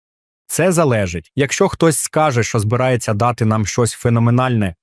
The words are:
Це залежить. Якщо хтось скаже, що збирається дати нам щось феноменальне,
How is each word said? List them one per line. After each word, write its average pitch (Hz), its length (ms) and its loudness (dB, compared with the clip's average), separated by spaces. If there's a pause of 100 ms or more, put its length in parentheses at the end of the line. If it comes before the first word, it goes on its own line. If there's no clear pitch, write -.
(460)
Це 180 260 0
залежить. 107 640 0
Якщо 143 320 0
хтось 165 300 0
скаже, 147 440 0
що - 160 -4
збирається 120 560 0
дати 117 300 0
нам 110 220 0
щось 117 260 -2
феноменальне, 117 920 0